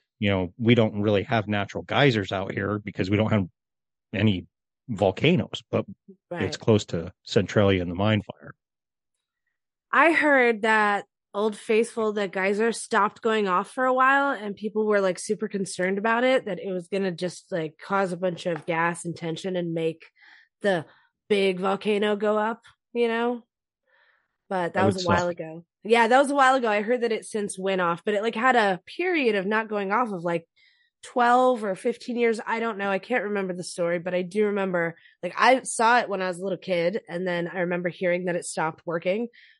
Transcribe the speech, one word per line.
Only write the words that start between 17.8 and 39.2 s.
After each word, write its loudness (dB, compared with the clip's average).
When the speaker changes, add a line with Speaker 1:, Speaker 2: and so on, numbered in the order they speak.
Speaker 2:
a -8
bunch -4
of -4
gas -2
and -6
tension -6
and -4
make -4
the 0
big 2
volcano 0
go 0
up, -4
you 2
know? -2
But -4
that 0
Speaker 1:
That 4
Speaker 2:
was 2
Speaker 1:
would -6
Speaker 2:
a -2
while 4
Speaker 1:
suck. -2
Speaker 2:
ago. -12
Yeah, 4
that 6
was 4
a -2
while 6
ago. 0
I 2
heard -2
that 0
it -6
since -6
went 0
off, 0
but 0
it, 0
like, -2
had 4
a 2
period 0
of -2
not -2
going -4
off 0
of, -6
like, -2
twelve 4
or -4
fifteen -6
years. 2
I -4
don't -4
know. -2
I 0
can't -2
remember -2
the -8
story, -2
but -8
I 0
do 0
remember, -2
like, -8
I 4
saw 2
it -2
when -4
I -2
was -4
a -12
little -4
kid, -2
and -6
then -2
I -4
remember -2
hearing -2
that -2
it -4
stopped -4
working, -2